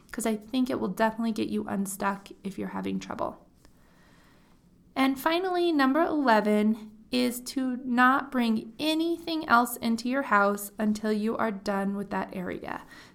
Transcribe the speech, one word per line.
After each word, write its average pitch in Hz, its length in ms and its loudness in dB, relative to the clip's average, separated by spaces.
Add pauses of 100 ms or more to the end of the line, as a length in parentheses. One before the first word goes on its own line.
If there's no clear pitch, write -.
(120)
'cause 220 140 -6
I 220 100 2
think 254 320 -2
it 269 100 -2
will 220 100 -2
definitely 226 440 0
get 220 160 -2
you 208 200 -4
unstuck 196 600 -4 (160)
if 190 140 -8
you're 196 100 -6
having 190 300 -6
trouble. - 480 -8 (1500)
And 269 240 0
finally, 349 540 0
number 285 300 4
eleven 220 880 4 (220)
is 247 280 0
to 254 440 -4
not 254 460 4
bring 233 480 0
anything 320 680 -2
else 247 300 4
into 226 300 -2
your 262 140 0
house 202 560 2
until 214 340 0
you 214 240 0
are 226 140 0
done 196 460 -2
with 202 140 -8
that 190 220 -6
area. - 500 -8 (320)